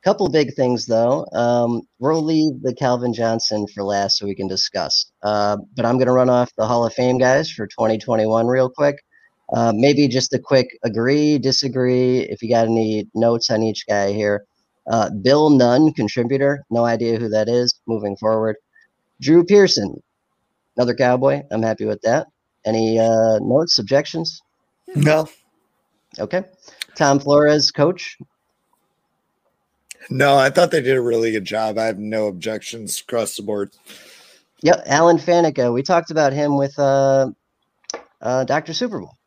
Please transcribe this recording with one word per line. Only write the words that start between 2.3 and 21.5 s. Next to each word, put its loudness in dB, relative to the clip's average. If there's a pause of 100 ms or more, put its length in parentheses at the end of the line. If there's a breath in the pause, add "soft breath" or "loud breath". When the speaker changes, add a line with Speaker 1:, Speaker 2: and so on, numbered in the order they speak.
Speaker 1:
the -4
Calvin -2
Johnson -2
for -10
last -2
so -6
we -6
can -6
discuss. -6 (160)
Uh, -2 (180)
but -4
I'm 0
gonna 2
run 4
off 2
the -2
Hall 0
of -4
Fame 0
guys 2
for -10
twenty -2
twenty-one 0
real 0
quick. -2 (560 soft breath)
Uh, 2
maybe 4
just -2
a -2
quick 0 (160)
agree, 0
disagree, 0
if -8
you -8
got 2
any 0
notes 0
on 0
each -4
guy 0
here. -2 (420)
Uh, 0
Bill 2
Nunn, 6
contributor, -2
no 0
idea 0
who -4
that 0
is, 0
moving -4
forward. 0 (680 soft breath)
Drew 4
Pearson, 4 (840)
another 0
Cowboy, 2 (100)